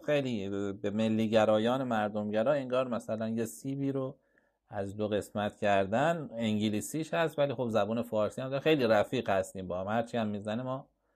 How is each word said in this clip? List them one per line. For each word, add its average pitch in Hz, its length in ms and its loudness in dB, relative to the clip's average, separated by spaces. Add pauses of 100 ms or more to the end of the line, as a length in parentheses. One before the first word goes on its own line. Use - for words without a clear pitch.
خیلی 127 420 0 (240)
به 104 180 -4
ملیگرایان 110 960 4
مردمگرا 107 680 0
انگار 131 360 0
مثلاً 110 400 -4
یه 113 160 -2
سیبی 139 480 -4
رو 131 240 -4 (520)
از 98 280 -6
دو 107 120 -2
قسمت 104 480 -2
کردن. 107 760 2
انگلیسیش 110 840 -2
هست 165 240 0
ولی 143 160 2
خب 123 140 -2
زبون 110 340 0
فارسی 107 380 -2
هم 131 80 -6
داره. 135 140 -4
خیلی 151 240 4
رفیق 110 440 4
هستیم 95 380 -2
با 90 120 -4
هم، 95 60 -4
هرچی 117 300 -2
هم 113 100 0
می‌زنه 104 360 -4
ما 131 240 -6 (300)